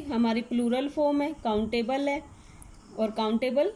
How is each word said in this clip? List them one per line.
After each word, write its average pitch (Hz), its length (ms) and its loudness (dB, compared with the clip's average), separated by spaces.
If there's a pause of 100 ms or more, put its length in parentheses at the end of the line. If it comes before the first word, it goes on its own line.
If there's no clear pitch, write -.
हमारी 233 320 2 (120)
प्लूरल 240 360 0
फॉर्म 294 320 2
है, 294 100 0 (120)
काउंटेबल 226 680 0
है, 285 120 -2 (800)
और 220 120 0
काउंटेबल 240 640 0